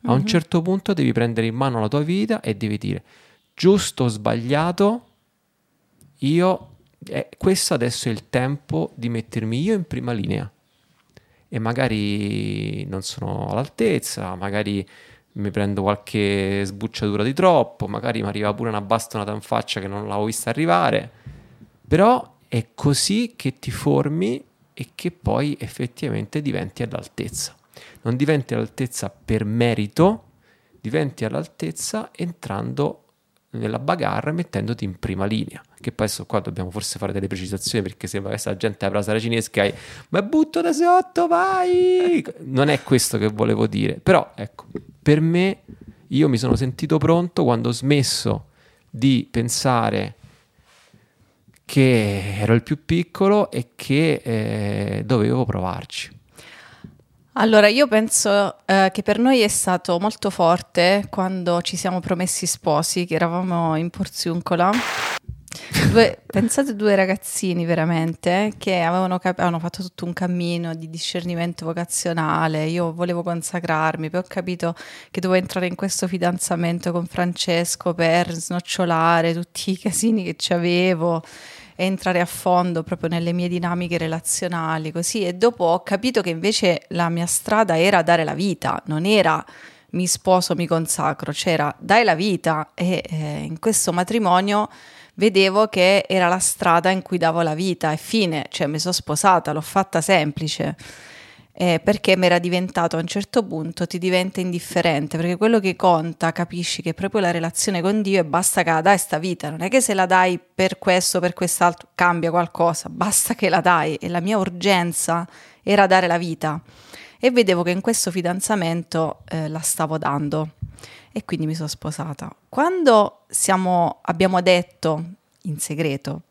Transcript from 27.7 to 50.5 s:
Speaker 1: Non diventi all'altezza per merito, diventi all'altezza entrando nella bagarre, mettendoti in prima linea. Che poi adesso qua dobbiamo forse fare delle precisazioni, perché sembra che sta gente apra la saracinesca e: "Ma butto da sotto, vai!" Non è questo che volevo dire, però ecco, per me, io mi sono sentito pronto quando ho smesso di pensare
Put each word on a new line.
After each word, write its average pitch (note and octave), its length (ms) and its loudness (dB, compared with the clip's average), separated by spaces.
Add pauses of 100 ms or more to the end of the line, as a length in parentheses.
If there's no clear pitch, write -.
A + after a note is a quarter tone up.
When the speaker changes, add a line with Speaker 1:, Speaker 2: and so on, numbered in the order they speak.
Speaker 1:
Non A#2 120 0
diventi C#3 400 0
all'altezza A2+ 560 -6 (120)
per A2 220 -2
merito, A#2 800 2 (580)
diventi D3 440 -4
all'altezza E3 880 -6
entrando C#3+ 840 -6 (520)
nella A2+ 260 -6
bagarre, C3+ 540 -2
mettendoti A2+ 520 -4
in F#2+ 140 -8
prima F#2+ 280 -6
linea. - 360 -4 (180)
Che - 120 -8
poi - 160 -4
adesso - 180 -8
qua G#2 140 -2
dobbiamo F#2 320 -8
forse G#2 260 -8
fare G2 160 -6
delle G2 140 -4
precisazioni, F#2+ 560 -4
perché - 240 -8
sembra G2 240 -6
che G#2+ 80 -6
sta G2 180 -4
gente G#2 280 -4
apra G2 140 0
la G2+ 40 -2
saracinesca A2 600 0
e: G2 120 0 (340)
"Ma G3+ 140 0
butto D#4 380 0
da E4+ 120 0
sotto, F4 540 2
vai!" F4+ 960 2 (140)
Non C3 300 0
è D3 120 2
questo - 380 2
che G#2 80 0
volevo A2 400 0
dire, G#2 340 -2
però - 340 4
ecco, - 300 -14 (360)
per D3+ 200 4
me, F3 380 0 (480)
io D3 220 2
mi B2 80 2
sono B2 180 2
sentito D3 420 -2
pronto E3+ 460 2
quando A#2+ 260 2
ho A#2+ 40 -2
smesso B2+ 760 0 (420)
di B2+ 400 2
pensare A2+ 840 0 (1500)